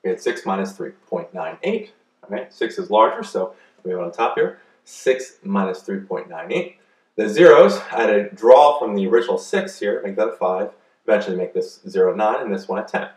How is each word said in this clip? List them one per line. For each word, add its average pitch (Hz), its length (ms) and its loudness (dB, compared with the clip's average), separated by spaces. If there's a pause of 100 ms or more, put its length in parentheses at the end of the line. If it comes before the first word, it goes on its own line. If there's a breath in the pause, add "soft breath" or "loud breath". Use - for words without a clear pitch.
We 117 60 -4
had - 120 -4
six - 240 -4
minus 98 260 -4
three - 200 -12
point - 420 -10
nine 92 300 -10
eight. 214 300 -4 (300)
All - 60 -20
right, - 240 -10
six - 240 -6
is 180 120 -8
larger, 113 340 2
so - 320 -6 (280 soft breath)
we 92 80 -8
have 90 80 -4
it 87 40 -6
on 85 80 -8
top 120 240 -4
here. - 240 -4 (240 soft breath)
Six - 600 -4
minus 95 380 -4
three 98 180 -8
point 90 300 -10
nine 85 220 -12
eight. - 260 -6 (400)
The 110 100 -2
zeros, 156 500 8 (140)
I 120 100 -4
had 110 60 0
to 104 220 0
draw 120 500 6
from 104 160 -4
the 98 120 -2
original - 300 2
six - 400 -6
here, 104 240 -4
make 98 140 -10
that 110 140 -2
a - 20 -8
five, - 400 -4 (340 soft breath)
eventually 101 300 0
make 90 180 -6
this - 340 -8
zero, 92 280 2
nine, 95 260 0
and 104 120 -6
this 95 160 -8
one 95 100 -4
a - 80 -10
ten. - 300 -6